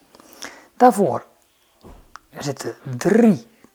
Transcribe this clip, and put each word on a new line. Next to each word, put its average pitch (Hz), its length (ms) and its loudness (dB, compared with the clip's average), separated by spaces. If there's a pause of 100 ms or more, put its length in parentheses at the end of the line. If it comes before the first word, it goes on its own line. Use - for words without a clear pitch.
(760)
Daarvoor 196 480 0 (1120)
zitten - 360 -10 (220)
drie 202 520 2 (260)